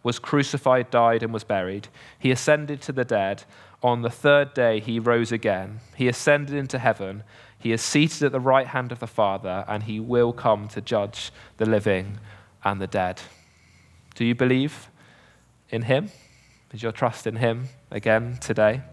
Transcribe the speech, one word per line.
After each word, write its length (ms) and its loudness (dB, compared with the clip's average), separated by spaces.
was 160 -2
crucified, 720 2
died, 320 4
and 100 -4
was 120 -6
buried. 440 -4
He 140 0
ascended 500 0
to 100 -10
the 140 -2
dead. 380 -2
On 180 2
the 80 -2
third 460 4
day, 240 2
he 200 -4
rose 320 2
again. 500 -2
He 120 0
ascended 480 2
into 240 -4
heaven. 440 -2
He 140 -4
is 100 0
seated 420 0
at 80 2
the 80 -2
right 280 2
hand 240 -4
of 80 -12
the 80 -8
Father, 600 -2
and 160 -6
he 160 -6
will 340 2
come 360 0
to 120 -10
judge 500 -4
the 100 0
living 500 0
and 160 -2
the 60 -6
dead." 340 -4
Do 100 -4
you 80 0
believe 560 0
in 140 -4
him? 260 0
Is 80 -12
your 100 -4
trust 360 -2
in 80 -4
him 340 -2
again 500 0
today? 400 2